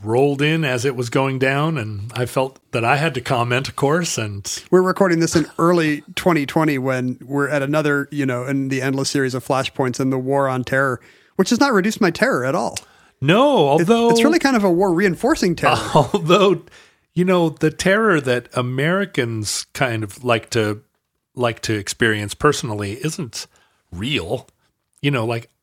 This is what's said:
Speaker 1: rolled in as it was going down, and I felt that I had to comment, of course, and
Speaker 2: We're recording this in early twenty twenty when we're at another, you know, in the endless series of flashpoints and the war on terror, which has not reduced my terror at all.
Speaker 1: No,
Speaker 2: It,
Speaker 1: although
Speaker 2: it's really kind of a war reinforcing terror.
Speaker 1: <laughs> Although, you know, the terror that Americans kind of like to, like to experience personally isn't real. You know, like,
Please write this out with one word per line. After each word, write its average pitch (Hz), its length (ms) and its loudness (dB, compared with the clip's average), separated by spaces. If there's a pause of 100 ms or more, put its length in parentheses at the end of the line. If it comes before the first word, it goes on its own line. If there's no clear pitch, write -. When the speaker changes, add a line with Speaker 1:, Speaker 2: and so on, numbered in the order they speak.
Speaker 1:
rolled 131 380 2
in 156 220 0
as 127 220 0
it 139 100 0
was 120 140 -6
going 135 300 0
down, 143 400 0
and 107 360 -8
I 123 120 -2
felt 131 320 -4 (140)
that 113 120 -2
I 135 120 4
had 151 180 -2
to 123 60 -6
comment, 123 460 -2
of - 80 -12
course, 160 440 -2
and 104 240 -8 (260)
Speaker 2:
We're 185 140 4
recording 185 360 2
this 165 160 0
in 156 120 2 (100)
early 165 460 2 (120)
twenty 160 300 0
twenty 156 320 0
when 127 440 -2
we're 139 280 -2
at 143 140 0
another, 143 480 0
you 143 140 -2
know, 123 200 -4
in 135 240 -2
the 135 140 -2
endless 135 260 -2
series 131 240 -2
of 127 120 -6
flashpoints 131 540 -2
and 135 140 0
the 131 60 -2
war 135 280 0
on 127 160 -2
terror, 135 380 -2 (360)
which 190 120 0
has 233 100 2
not 285 140 4
reduced 202 280 0
my 180 100 4
terror 180 340 0
at 135 80 0
all. 190 240 -2 (420)
Speaker 1:
No, 214 460 6
Speaker 2:
It, 139 60 4
Speaker 1:
although 226 400 4
Speaker 2:
it's 233 120 2
really 311 160 2
kind 269 160 2
of 208 80 2
a 196 80 4
war 180 220 2
reinforcing 190 600 0
terror. 151 300 0
Speaker 1:
<laughs> - 100 -8
Although, 175 680 4 (540)
you 175 100 2
know, 180 240 2
the 156 220 0
terror 190 500 2
that 123 320 -2
Americans 127 1200 -2
kind 113 300 -2
of 104 200 -14
like 117 280 0
to, 107 300 0 (540)
like 120 260 -4
to - 120 -2
experience 104 640 -2
personally 104 580 0 (100)
isn't 156 440 -8 (440)
real. 110 560 -4 (540)
You 143 80 0
know, 127 160 0
like, 117 240 -6 (140)